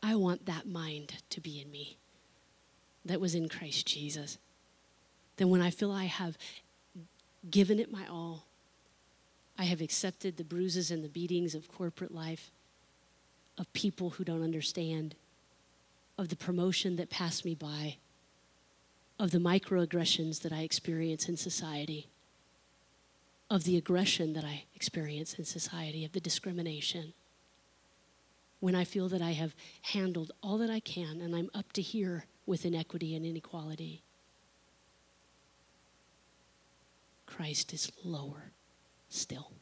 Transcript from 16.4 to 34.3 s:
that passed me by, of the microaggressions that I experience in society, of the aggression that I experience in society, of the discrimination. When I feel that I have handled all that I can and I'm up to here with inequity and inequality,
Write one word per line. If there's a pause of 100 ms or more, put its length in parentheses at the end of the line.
that
passed
me
by, (1200)
of
the
microaggressions
that
I
experience
in
society, (1400)
of
the
aggression
that
I (100)
experience
in
society,
of
the
discrimination. (1500)
When
I
feel
that
I
have (260)
handled (100)
all
that
I
can
and
I'm
up
to
here (200)
with
inequity
and
inequality, (3250)